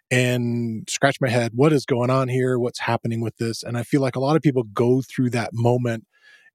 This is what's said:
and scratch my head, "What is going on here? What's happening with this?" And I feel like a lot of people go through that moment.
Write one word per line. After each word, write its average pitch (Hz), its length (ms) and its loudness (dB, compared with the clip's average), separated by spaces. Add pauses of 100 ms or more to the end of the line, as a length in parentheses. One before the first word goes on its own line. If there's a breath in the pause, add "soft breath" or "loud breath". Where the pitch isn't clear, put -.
(100)
and 120 800 0
scratch - 320 0
my 139 80 0
head, 117 260 0
"What 147 180 4
is 139 120 2
going 123 260 0
on 131 180 2
here? 127 300 0
What's 120 220 -4
happening 117 420 -2
with 110 160 -6
this?" 113 240 -6
And 120 140 -6
I 120 60 -4
feel 139 180 0
like 131 140 -2
a 131 60 -4
lot 143 160 2
of 143 60 -2
people 131 200 2
go 120 400 2
through 123 280 -2
that 117 220 -4
moment. 120 520 0 (500 soft breath)